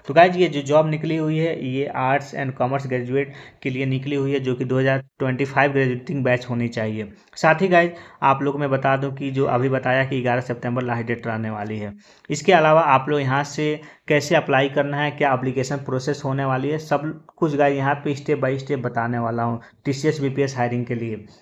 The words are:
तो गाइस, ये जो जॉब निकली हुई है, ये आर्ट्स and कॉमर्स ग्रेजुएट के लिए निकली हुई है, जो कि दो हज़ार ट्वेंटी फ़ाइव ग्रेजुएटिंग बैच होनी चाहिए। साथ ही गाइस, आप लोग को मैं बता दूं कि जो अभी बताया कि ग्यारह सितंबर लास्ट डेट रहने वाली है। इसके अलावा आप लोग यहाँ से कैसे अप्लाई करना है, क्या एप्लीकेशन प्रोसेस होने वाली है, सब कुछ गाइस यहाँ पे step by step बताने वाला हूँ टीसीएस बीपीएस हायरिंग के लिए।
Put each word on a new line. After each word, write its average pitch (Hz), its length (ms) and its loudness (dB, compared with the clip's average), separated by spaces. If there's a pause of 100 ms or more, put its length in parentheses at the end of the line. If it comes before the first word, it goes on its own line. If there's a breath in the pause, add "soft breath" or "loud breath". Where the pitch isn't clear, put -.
तो 143 60 -6
गाइस, 180 220 8
ये 180 120 4
जो 147 160 -4
जॉब 156 260 4
निकली 156 280 -2
हुई 156 200 -2
है, 160 160 0 (120)
ये 131 200 -2 (120)
आर्ट्स 135 380 0
and 135 180 -4
कॉमर्स 135 340 -2
ग्रेजुएट 127 460 -2 (300 loud breath)
के 139 60 -2
लिए 131 160 -2
निकली 131 300 -2
हुई 139 180 0
है, 139 60 0
जो 127 160 -2
कि 131 100 -4
दो 127 140 0
हज़ार 131 240 0 (160)
ट्वेंटी 131 260 -2
फ़ाइव 139 260 2
ग्रेजुएटिंग 135 520 0
बैच 123 260 2
होनी 120 180 -2
चाहिए। 110 440 -4 (240 soft breath)
साथ 156 260 4
ही 190 60 2
गाइस, 175 240 4 (320 loud breath)
आप 135 200 4
लोग 139 100 0
को 143 60 -4
मैं 143 100 0
बता 135 280 2
दूं 139 140 -2
कि 135 200 -6
जो 135 160 0
अभी 131 220 2
बताया 131 360 0
कि 135 160 -2
ग्यारह 123 200 0
सितंबर 127 420 -4
लास्ट 117 240 -4
डेट 117 200 -4
रहने 110 220 -4
वाली 107 300 -6
है। 101 140 -8 (360 loud breath)
इसके 151 240 2
अलावा 156 280 8
आप 135 280 4
लोग 147 120 2
यहाँ 135 240 0
से 151 340 -4 (280 loud breath)
कैसे 147 280 2
अप्लाई 139 340 2
करना 143 280 -2
है, 147 140 0
क्या 139 220 2
एप्लीकेशन 131 440 -2
प्रोसेस 131 480 -4
होने 135 200 -2
वाली 131 240 -2
है, 156 80 -2
सब 151 480 -4 (120)
कुछ 151 180 0
गाइस 143 220 4
यहाँ 139 160 0 (120)
पे 143 100 0
step 139 260 -2
by 131 180 0
step 135 240 -4
बताने 120 360 -2
वाला 117 240 -2
हूँ 117 160 -2 (260 loud breath)
टीसीएस 147 360 0
बीपीएस 135 360 -2
हायरिंग 120 280 0
के 120 100 -4
लिए। 110 300 -6 (160 loud breath)